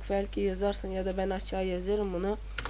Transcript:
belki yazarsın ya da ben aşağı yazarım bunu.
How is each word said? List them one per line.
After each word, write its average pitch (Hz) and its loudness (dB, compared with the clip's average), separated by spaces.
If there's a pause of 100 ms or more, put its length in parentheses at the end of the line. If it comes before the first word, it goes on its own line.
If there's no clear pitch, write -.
belki 196 0
yazarsın 202 0
ya 185 0
da 185 0
ben 190 2
aşağı 190 0
yazarım 185 2
bunu. 196 0 (320)